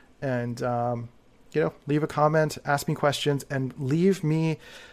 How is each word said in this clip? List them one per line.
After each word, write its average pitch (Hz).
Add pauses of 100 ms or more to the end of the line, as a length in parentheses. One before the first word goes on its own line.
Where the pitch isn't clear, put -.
(220)
And, 120
um, 120 (420)
you 151
know, 160 (120)
leave 147
a 156
comment, 151
ask 143
me 156
questions, 143
and 131
leave 165
me 160 (340)